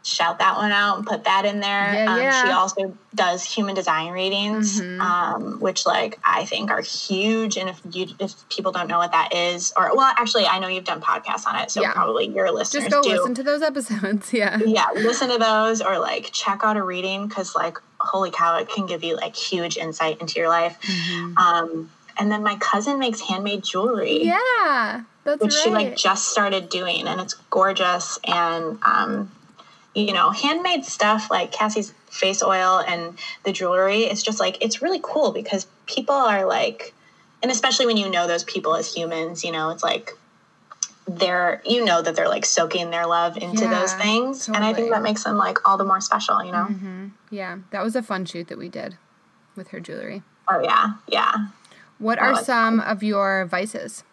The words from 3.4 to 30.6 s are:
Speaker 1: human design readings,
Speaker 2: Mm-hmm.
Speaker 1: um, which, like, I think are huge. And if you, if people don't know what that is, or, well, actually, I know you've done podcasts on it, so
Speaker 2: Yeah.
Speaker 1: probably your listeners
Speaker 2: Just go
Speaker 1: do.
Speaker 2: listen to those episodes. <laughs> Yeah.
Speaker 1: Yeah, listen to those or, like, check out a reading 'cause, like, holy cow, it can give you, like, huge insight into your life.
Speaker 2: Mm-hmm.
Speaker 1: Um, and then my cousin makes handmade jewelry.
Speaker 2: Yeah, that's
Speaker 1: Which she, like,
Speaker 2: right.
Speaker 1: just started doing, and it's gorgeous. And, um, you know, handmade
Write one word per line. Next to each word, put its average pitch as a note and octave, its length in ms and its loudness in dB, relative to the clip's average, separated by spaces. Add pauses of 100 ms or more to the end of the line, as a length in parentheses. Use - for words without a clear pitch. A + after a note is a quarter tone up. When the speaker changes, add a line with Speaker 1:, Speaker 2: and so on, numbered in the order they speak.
Speaker 1:
human G3+ 300 -2
design F3 380 -2
readings, G3+ 680 0
Speaker 2:
Mm-hmm. F3+ 220 -6
Speaker 1:
um, F#3+ 580 -2
which, - 280 0
like, - 360 -2
I F2 220 0
think G#3 240 -4
are - 120 0
huge. G#3+ 760 -2
And F#3+ 120 -4
if F3+ 120 -14 (100)
you, F3+ 160 -4 (120)
if - 300 -8
people F#3 220 -2
don't F3+ 160 -4
know E3+ 120 2
what F3 140 0
that - 200 2
is, F3 420 -2
or, F#3 200 2
well, C4 100 6 (100)
actually, A3 300 2
I F#3 140 2
know F#3+ 80 -4
you've F#3 160 -6
done D#3+ 180 -4
podcasts - 460 -2
on G#3 80 -2
it, - 160 -4
so G#3 100 0
Speaker 2:
Yeah. - 120 0
Speaker 1:
probably - 340 2
your - 240 0
listeners - 320 -2
Speaker 2:
Just - 80 0
go C#4+ 100 6
Speaker 1:
do. C4+ 160 4
Speaker 2:
listen B3 180 2
to C4+ 80 -6
those D4 200 2
episodes. G#3+ 680 -2
<laughs> - 0 -
Yeah. G#3+ 300 2
Speaker 1:
Yeah, A3 300 4
listen A#3+ 360 2
to B3 100 2
those A3 420 4
or, F#3 160 2
like, - 340 -2
check G3+ 320 -2
out G#3+ 140 2
a G3+ 60 0
reading F#3+ 440 -4
'cause, G3 280 -6
like, - 240 -2 (200)
holy F#3+ 300 0
cow, E3+ 280 2
it D#3 120 -2
can G3 160 -2
give E3+ 180 -6
you, E3 120 0
like, E3 200 -6
huge E3+ 400 -2
insight D#3+ 460 -4
into E3 180 -6
your E3 100 2
life. E3+ 320 2
Speaker 2:
Mm-hmm. F3 560 -2
Speaker 1:
Um, E3 520 2 (300)
and G#3 120 2
then G#3+ 120 -2
my G#3 140 0
cousin C#4 420 0
makes A#3+ 220 -2
handmade G3 420 -4
jewelry. A3+ 600 0
Speaker 2:
Yeah, D#4+ 800 2 (220)
that's D4 180 0
Speaker 1:
Which G#3+ 120 4
she, D4+ 180 4
like, G#3+ 160 2
Speaker 2:
right. A#3+ 100 -6
Speaker 1:
just G3 300 0
started F#3+ 420 0
doing, F3+ 380 -4
and F#3 120 -4
it's F#3+ 140 -8 (160)
gorgeous. - 720 2
And, E3 600 0
um, - 480 0 (640)
you G#3 180 2
know, F3+ 180 4
handmade D#4+ 540 0